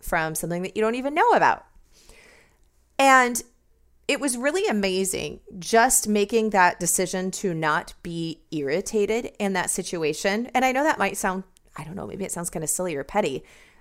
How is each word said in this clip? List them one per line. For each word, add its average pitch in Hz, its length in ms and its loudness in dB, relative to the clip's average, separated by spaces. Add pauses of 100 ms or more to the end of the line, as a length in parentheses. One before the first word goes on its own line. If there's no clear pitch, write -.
from 160 320 -2
something 175 300 -4
that - 120 -8
you 214 60 -2
don't 226 140 0
even 269 180 -4
know 415 200 4
about." 160 320 4 (1300)
And 254 460 6 (680)
it 269 100 0
was 247 180 -2
really 311 300 0
amazing 190 720 -2 (200)
just 226 480 4
making 208 420 2
that 185 300 4
decision 185 500 -2
to 180 240 -2
not 160 480 0
be 165 400 -6 (100)
irritated 196 840 -2
in 196 160 -2
that 180 160 -2
situation. 190 840 -2
And 254 100 4
I 262 60 2
know 262 120 0
that 311 140 2
might 196 180 0
sound, 190 280 -4 (340)
I - 60 -12
don't 165 120 -12
know, 175 120 -8
maybe 196 180 -8
it - 60 -8
sounds 175 180 -8
kinda 160 160 -6
silly 175 300 -4
or 135 80 -6
petty, 160 400 -2 (380)